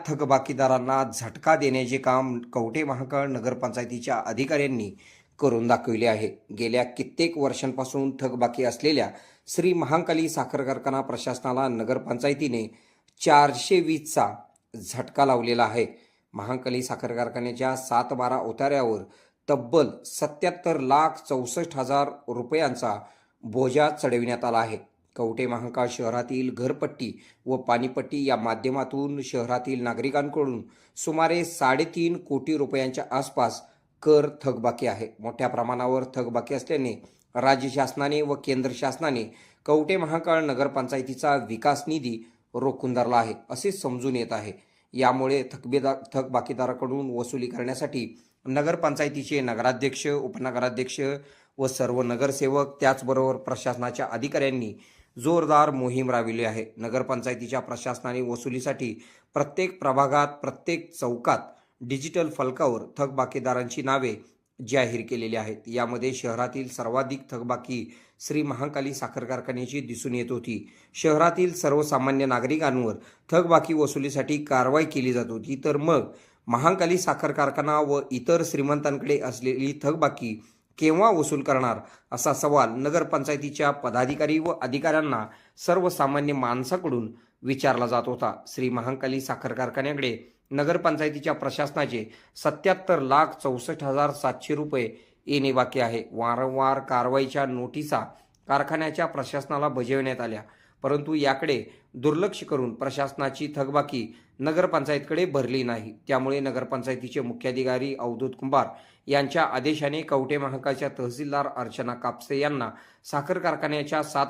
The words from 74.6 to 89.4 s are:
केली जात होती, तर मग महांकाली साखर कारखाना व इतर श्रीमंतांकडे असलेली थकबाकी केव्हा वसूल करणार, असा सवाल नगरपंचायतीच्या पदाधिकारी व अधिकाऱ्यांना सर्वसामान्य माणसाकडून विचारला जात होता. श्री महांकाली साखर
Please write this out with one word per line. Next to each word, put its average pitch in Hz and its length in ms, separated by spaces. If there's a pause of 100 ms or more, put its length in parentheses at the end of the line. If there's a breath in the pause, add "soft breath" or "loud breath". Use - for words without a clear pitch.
केली 127 280
जात 120 160
होती, 123 360
तर 147 120
मग 147 340 (360 loud breath)
महांकाली 170 500
साखर 151 340
कारखाना 147 480
व 143 220 (100)
इतर 165 340
श्रीमंतांकडे 143 720
असलेली 131 640
थकबाकी 139 600 (340 loud breath)
केव्हा 165 320
वसूल 151 320
करणार, 127 360 (340 loud breath)
असा 131 220
सवाल 143 360
नगरपंचायतीच्या 147 1040
पदाधिकारी 143 680
व 160 220
अधिकाऱ्यांना 135 640 (400 loud breath)
सर्वसामान्य 147 680
माणसाकडून 127 800 (280 loud breath)
विचारला 131 460
जात 120 180
होता. 120 420
श्री 131 220
महांकाली 131 520
साखर 127 320